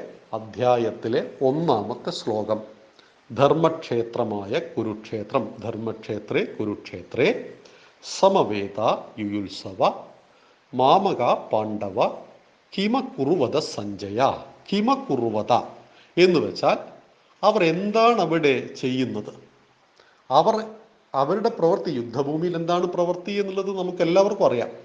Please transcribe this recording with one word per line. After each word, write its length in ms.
അധ്യായത്തിലെ 880
ഒന്നാമത്തെ 720
ശ്ലോകം. 480
ധർമ്മക്ഷേത്രമായ 1200
കുരുക്ഷേത്രം, 800
ധർമ്മക്ഷേത്രേ 840
കുരുക്ഷേത്രേ 840
സമവേത 760
യുയുത്സവ 640
മാമക 480
പാണ്ഡവ 600
കിമ 220
കുറുവത 580
സഞ്ജയ. 540
കിമ 360
കുറുവത 540
എന്ന് 220
വെച്ചാൽ 380
അവർ 200
എന്താണ് 580
അവിടെ 320
ചെയ്യുന്നത്? 580
അവർ, 260
അവരുടെ 380
പ്രവൃത്തി, 400
യുദ്ധഭൂമിയിൽ 640
എന്താണ് 320
പ്രവൃത്തി 460
എന്നുള്ളത് 420
നമുക്ക് 260
എല്ലാവർക്കും 460
അറിയാം. 240